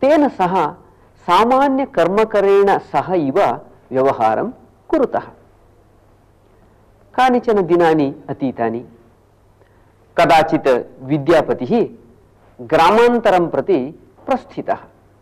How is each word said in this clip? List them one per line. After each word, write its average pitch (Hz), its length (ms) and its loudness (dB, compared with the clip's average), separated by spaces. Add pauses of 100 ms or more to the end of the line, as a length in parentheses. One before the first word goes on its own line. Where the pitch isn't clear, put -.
तेन 294 280 2
सह 175 440 -2 (540)
सामान्यकर्मकरेण 208 1500 0
सह 147 360 -4
इव 156 260 -2 (500)
व्यवहारं 127 600 -2 (380)
कुरुतः। - 340 -2 (1900)
कानिचन 247 480 0
दिनानि 160 520 2 (140)
अतीतानि। 120 560 -6 (1300)
कदाचित् 156 840 0
विद्यापतिः 139 840 0 (760)
ग्रामान्तरं 196 880 2
प्रति 156 560 -4 (240)
प्रस्थितः। - 480 -6 (480)